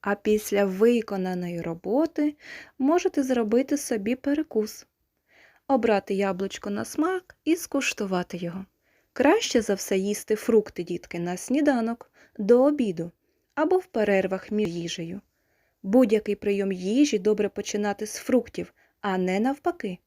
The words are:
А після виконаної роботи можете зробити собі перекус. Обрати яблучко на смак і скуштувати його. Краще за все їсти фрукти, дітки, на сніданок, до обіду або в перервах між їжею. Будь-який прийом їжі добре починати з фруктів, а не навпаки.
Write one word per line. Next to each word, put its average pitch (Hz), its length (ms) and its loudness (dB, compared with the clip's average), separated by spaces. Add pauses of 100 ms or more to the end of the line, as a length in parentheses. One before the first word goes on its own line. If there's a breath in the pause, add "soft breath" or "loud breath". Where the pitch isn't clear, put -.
А 208 80 0
після 208 500 0
виконаної 185 960 0
роботи 269 760 -2 (440 loud breath)
можете 302 440 0
зробити 247 540 0
собі 226 380 -2
перекус. 277 720 -4 (800 soft breath)
Обрати 220 460 2
яблучко 196 560 -4
на 208 140 -4
смак 359 600 -4
і 320 120 2
скуштувати 190 800 -4
його. 175 280 -8 (480)
Краще 277 500 2
за 208 120 0
все 196 240 -2
їсти 202 380 -2
фрукти, 214 460 2
дітки, 170 360 -8
на 175 180 -4
сніданок, 247 760 0 (280 soft breath)
до 233 240 6
обіду 214 480 0 (440)
або 349 240 2
в 359 80 -2
перервах 190 640 0
між 208 180 0
їжею. 170 520 -8 (600)
Будь-який 214 520 4
прийом 196 380 -2
їжі 208 460 2
добре 202 300 2
починати 208 580 -4
з - 100 -12
фруктів, 233 580 -2 (260)
а 190 180 -2
не 185 220 0
навпаки. 269 680 -2